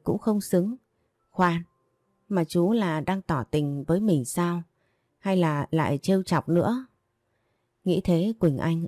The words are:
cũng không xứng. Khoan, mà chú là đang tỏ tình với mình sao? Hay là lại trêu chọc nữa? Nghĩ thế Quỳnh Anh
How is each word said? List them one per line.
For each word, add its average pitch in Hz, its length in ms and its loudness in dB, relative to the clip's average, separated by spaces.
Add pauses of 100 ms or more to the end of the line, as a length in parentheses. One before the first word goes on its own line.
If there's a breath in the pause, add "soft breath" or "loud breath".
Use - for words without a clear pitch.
cũng - 140 0
không 214 220 0
xứng. 196 360 0 (540)
Khoan, 170 320 2 (680)
mà 180 160 0
chú 175 280 0
là 180 280 0
đang 185 220 -4
tỏ 135 280 -2
tình 143 340 -4
với 170 160 0
mình 170 240 2
sao? 175 380 -2 (560)
Hay 190 180 -2
là 151 340 2
lại 156 280 0
trêu 190 240 0
chọc 165 260 -2
nữa? 226 380 0 (960)
Nghĩ 185 160 0
thế 180 380 2
Quỳnh 151 200 2
Anh 165 300 -2